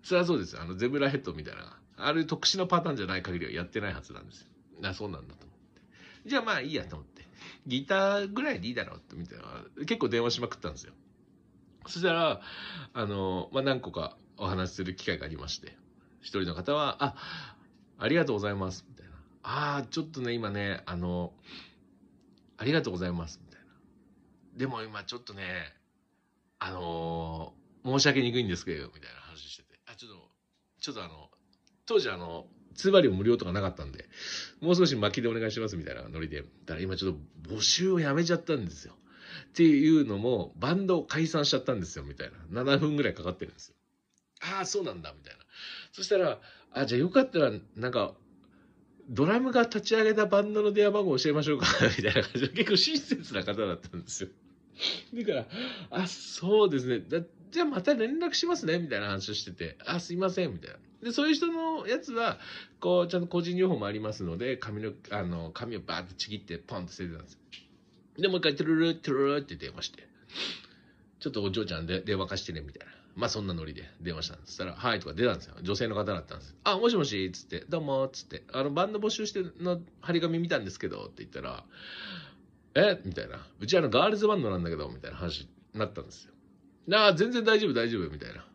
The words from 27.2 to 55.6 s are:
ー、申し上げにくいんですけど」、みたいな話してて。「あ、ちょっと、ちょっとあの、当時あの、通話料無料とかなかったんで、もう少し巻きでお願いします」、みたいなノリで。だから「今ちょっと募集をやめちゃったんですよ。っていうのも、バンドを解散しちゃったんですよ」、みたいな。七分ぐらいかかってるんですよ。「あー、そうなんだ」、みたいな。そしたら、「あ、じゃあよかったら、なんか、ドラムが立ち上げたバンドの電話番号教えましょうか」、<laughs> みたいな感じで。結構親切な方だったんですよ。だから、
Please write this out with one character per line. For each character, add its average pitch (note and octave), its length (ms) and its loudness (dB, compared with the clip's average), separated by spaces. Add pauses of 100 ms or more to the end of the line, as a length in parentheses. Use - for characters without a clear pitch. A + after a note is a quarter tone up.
ー、 B2+ 140 -4
申 - 20 4
し C#3+ 60 6
上 C#3+ 80 6
げ C3+ 80 4
に A#2+ 100 0
く B2 80 2
い A#2+ 40 0
ん G2+ 40 -2
で F2 80 0
す - 80 -10
け E2 120 -4
ど」、 C#2+ 180 -10
み D2+ 60 -20
た C#2+ 80 -20
い A#1+ 60 -20
な B1 60 -20
話 - 280 -18
し - 80 -14
て - 60 -20
て。 - 240 -20
「あ、 - 100 -20
ち A#2+ 100 -20
ょ - 20 -20
っ G#2 40 -20
と、 E2+ 180 -20 (500)
ち - 100 -6
ょ - 20 -8
っ - 20 -8
と G2+ 100 -8
あ E2+ 40 -12
の、 D#2+ 220 -18 (560)
当 A3 120 6
時 C3 120 2
あ F#2+ 60 -4
の、 E2+ 300 -8 (280)
通 F#3+ 160 4
話 F#3+ 120 10
料 A#2+ 100 6
無 F#2+ 120 0
料 A#2 120 8
と - 80 -2
か F2+ 80 -2
な G2+ 80 0
か F#2+ 80 0
っ F2 60 -4
た - 100 -12
ん C#2 80 -12
で、 - 160 -18 (520)
も E3 120 4
う E3+ 40 6
少 F3+ 100 8
し C#3+ 100 2
巻 G#2 200 2
き B2 60 0
で A#2 60 2
お A2+ 40 0
願 A2+ 160 -2
い G#2 40 -2
し A2+ 80 -4
ま A2 80 -2
す」、 F#2+ 100 -6
み D#2 60 -6
た C2+ 80 -8
い - 20 -8
な B1 140 -12
ノ D#2+ 120 -8
リ D#2 80 -4
で。 C#2+ 140 -8
だ C#2 40 -14 (200)
か - 80 -8
ら D#2+ 80 -6
「今 F#2+ 140 -2
ち F#2+ 100 -2
ょ F2+ 60 0
っ D#2 40 -6 (300)
と F#2+ 100 -8
募 G#2+ 40 -4
集 F3+ 300 4
を F3+ 100 4
や C#3+ 140 2
め E3+ 100 4
ち E3+ 80 2
ゃ E3+ 40 4
っ E3+ 80 -4
た D#3+ 100 0
ん A#2 100 -4
で E2 80 -6
す - 120 -18
よ。 - 120 -20 (520)
っ - 40 -20
て E3+ 100 4
い D3+ 280 10
う D3+ 160 8
の G2+ 120 -2
も、 A2 380 2
バ C3 180 0
ン F#3+ 120 2
ド F3+ 120 4
を C#3+ 60 0
解 D#3+ 220 0
散 D3+ 180 2
し - 60 4
ち - 40 4
ゃ C3+ 40 4
っ - 60 -2
た C3 100 2
ん G2+ 60 -2
で E2+ 60 -6
す - 100 -12
よ」、 C#2+ 80 -10
み C#2 100 -12
た C2 100 -10
い A#1+ 60 -10
な。 F2+ 340 -6
七 C#3 140 4
分 D3+ 180 2
ぐ C#3+ 60 2
ら A2 80 2
い - 40 -6
か E2 80 -12
か F2 80 -2
っ F2 60 -6
て - 100 -8
る - 60 -16
ん - 20 -20
で - 60 -20
す - 80 -18
よ。 - 60 -20 (680)
「あ F#3+ 220 -4
ー、 - 40 -2
そ G3+ 140 -2
う F3+ 40 -2
な B2 80 -4
ん F2 100 -10
だ」、 D2+ 140 -12
み D2 80 -20
た - 80 -20
い - 60 -20
な。 - 60 -20 (480)
そ G3 100 -8
し - 60 -4
た G3+ 100 6
ら、 D3+ 220 2 (320)
「あ、 C3+ 140 0
じ A2+ 80 0
ゃ B2 40 4
あ - 20 4
よ F3 100 4
か C4+ 120 8
っ C4 80 2
た F3 100 2
ら、 B2 120 6 (240)
な A#2+ 120 -2
ん B2 40 -4
か、 G#2+ 220 0 (960)
ド B2 160 4
ラ A3 140 6
ム B3+ 120 0
が A#3+ 100 6
立 A#3 180 2
ち - 160 2
上 A3 80 6
げ G#3+ 100 6
た G#3+ 120 4
バ G3+ 160 6
ン G#3 100 0
ド G#3+ 100 2
の G#3 80 4
電 G#3 160 6
話 G3+ 60 8
番 G#3 140 4
号 C#3+ 120 4
教 D3+ 120 4
え - 20 4
ま D3+ 100 4
し C#3+ 80 2
ょ D3 60 4
う - 20 -2
か」、 F2 80 2 (180)
<laughs> G#2+ 140 4
み F#2 60 -2
た G#2+ 60 4
い - 40 2
な B2+ 80 6
感 - 120 -2
じ B2 80 0
で。 C#3 60 0
結 G#3+ 220 0
構 G3 60 6
親 D4+ 220 4
切 - 360 -4
な - 100 0
方 G2+ 100 -2 (120)
だ F2+ 80 0
っ E2+ 60 -10
た - 160 -14
ん E2 60 -8
で - 60 -16
す - 160 -8
よ。 F2+ 40 -10 (880)
だ A#3 100 -6
か G3+ 80 0
ら、 A#2+ 160 -2 (420)